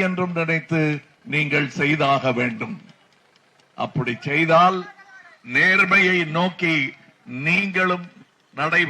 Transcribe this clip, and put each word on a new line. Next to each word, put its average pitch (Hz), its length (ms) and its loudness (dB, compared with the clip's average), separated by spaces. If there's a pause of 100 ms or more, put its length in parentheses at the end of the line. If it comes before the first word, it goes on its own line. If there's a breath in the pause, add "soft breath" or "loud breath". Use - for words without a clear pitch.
என்றும் 180 320 -2
நினைத்து 160 420 0 (520)
நீங்கள் 147 440 0
செய்தாக 143 640 2
வேண்டும். 113 360 -4 (1080)
அப்படி 123 280 -4 (140)
செய்தால், 165 500 4 (800)
நேர்மையை 185 640 4 (180)
நோக்கி 175 380 -2 (720)
நீங்களும் 180 580 0 (540)
நடை 160 300 2